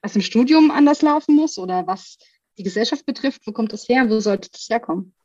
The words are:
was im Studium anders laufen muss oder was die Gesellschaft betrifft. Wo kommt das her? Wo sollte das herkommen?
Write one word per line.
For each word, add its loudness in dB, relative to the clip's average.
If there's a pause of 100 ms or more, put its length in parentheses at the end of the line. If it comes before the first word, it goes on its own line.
was -8
im 2
Studium 4
anders 2
laufen 2
muss 0
oder -4
was -10 (400)
die -16
Gesellschaft -4
betrifft. -6
Wo -12
kommt -6
das -16
her? 2
Wo 2
sollte -2
das -20
herkommen? -6